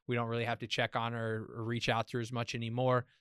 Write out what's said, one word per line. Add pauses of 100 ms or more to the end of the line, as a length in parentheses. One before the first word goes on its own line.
We
don't
really
have
to
check
on
her (100)
or
reach
out
to
her
as
much
anymore. (160)